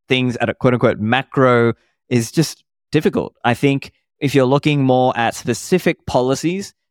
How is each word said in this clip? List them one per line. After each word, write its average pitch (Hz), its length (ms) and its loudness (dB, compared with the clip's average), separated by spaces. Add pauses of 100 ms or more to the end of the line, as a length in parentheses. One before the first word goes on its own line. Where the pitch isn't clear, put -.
things 127 300 0
at 120 120 -2
a - 40 -2
quote 127 200 0
unquote 117 260 2
macro 120 720 2 (360)
is 117 220 -2
just - 320 -2 (280)
difficult. 147 520 -2
I 120 100 2
think 139 380 -2 (280)
if 135 160 -2
you're 131 100 4
looking 143 380 2
more 127 340 2
at 117 180 -2
specific - 720 -4
policies, 156 680 -2 (180)